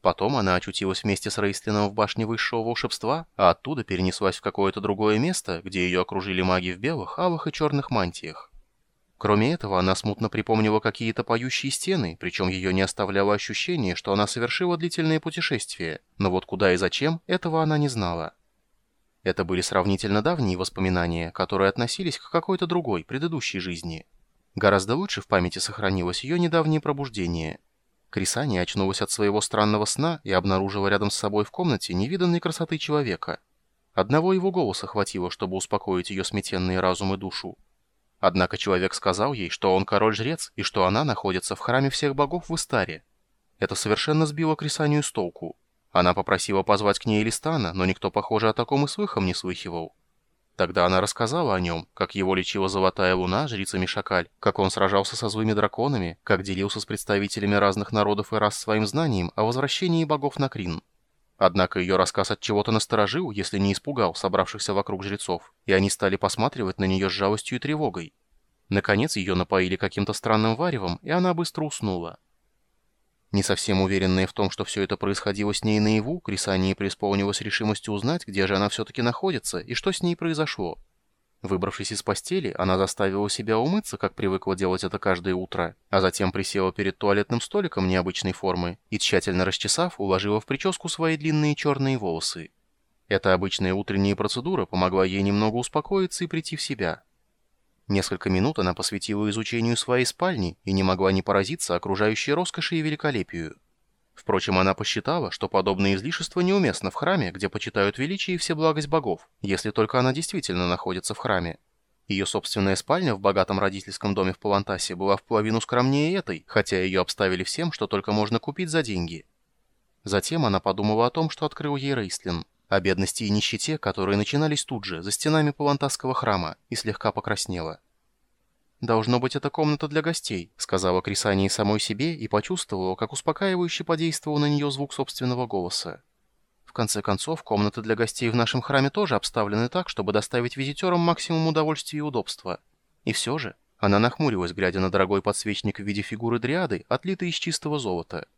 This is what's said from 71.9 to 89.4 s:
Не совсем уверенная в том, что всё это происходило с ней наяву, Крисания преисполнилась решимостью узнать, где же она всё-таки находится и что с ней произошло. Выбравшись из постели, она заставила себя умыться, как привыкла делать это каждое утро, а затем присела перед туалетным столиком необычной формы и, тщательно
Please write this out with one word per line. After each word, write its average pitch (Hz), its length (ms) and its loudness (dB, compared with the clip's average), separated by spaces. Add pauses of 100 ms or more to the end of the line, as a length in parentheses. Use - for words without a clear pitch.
Не 101 120 2
совсем 95 400 2
уверенная 95 440 2
в - 60 -6
том, 98 180 0
что - 140 -6
всё - 180 -4
это 95 140 -2
происходило 101 560 -2
с - 100 -4
ней 107 180 2
наяву, 110 400 2
Крисания 95 540 0
преисполнилась 98 680 0
решимостью 107 500 -2
узнать, 120 340 -2
где 98 200 0
же 98 100 2
она 101 140 2
всё-таки - 320 -6
находится 120 560 -2
и 113 160 -8
что - 180 -2
с - 100 -4
ней 170 140 0
произошло. 151 600 -4 (640)
Выбравшись 95 500 -2
из 104 100 -6
постели, 139 560 -2
она 92 200 4
заставила 98 500 0
себя 110 300 0
умыться, 175 400 0
как - 160 -2
привыкла 95 420 0
делать 92 260 0
это 95 160 -4
каждое 92 360 0
утро, 90 420 -4 (140)
а 98 100 4
затем 92 320 2
присела 92 400 0
перед 95 240 -2
туалетным 104 460 2
столиком 180 440 0
необычной 92 460 0
формы 90 460 -2 (100)
и, 104 100 -4
тщательно 92 460 2